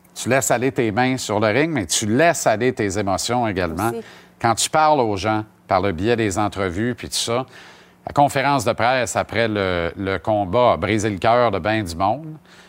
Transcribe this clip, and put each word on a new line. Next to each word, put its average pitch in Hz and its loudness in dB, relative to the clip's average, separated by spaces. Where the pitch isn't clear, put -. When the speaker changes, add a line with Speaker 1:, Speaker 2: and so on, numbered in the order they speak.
Speaker 1:
tu - -10
laisses 127 2
aller 127 2
tes 113 0
mains 127 0
sur 104 -2
le 110 4
ring, 143 2
mais 127 -2
tu - -2
laisses 151 2
aller 120 2
tes 101 -2
émotions 107 -2
également. 90 -2
Speaker 2:
Aussi. 233 -8
Speaker 1:
Quand 117 2
tu - -2
parles 156 4
aux 107 0
gens, 110 -2
par 95 4
le 98 0
biais 104 0
des 104 -2
entrevues, 101 -2
puis - -12
tout - -8
ça, 120 -2
la - -10
conférence 135 2
de 113 2
presse 123 0
après 107 0
le, 92 0
le 95 -2
combat 107 2
a 82 0
brisé 104 0
le 101 -4
cœur 117 2
de 98 -2
ben 110 -2
du 85 -8
monde. 131 -4